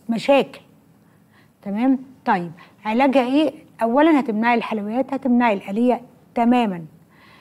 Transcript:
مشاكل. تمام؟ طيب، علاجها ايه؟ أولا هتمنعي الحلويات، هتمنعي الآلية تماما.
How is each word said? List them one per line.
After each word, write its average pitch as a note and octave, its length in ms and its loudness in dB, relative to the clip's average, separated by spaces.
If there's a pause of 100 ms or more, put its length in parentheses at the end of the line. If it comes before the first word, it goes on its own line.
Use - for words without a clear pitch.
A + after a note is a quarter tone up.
مشاكل. A#3 520 0 (1040)
تمام؟ A#3+ 360 0 (260)
طيب، F3 260 -2 (340)
علاجها B3+ 420 2
ايه؟ C#4+ 260 0 (300)
أولا C#4 380 4
هتمنعي A#3 340 -2
الحلويات، A3+ 600 -4
هتمنعي B3 400 0
الآلية G#3+ 460 -2 (340)
تماما. A#3 500 0 (560)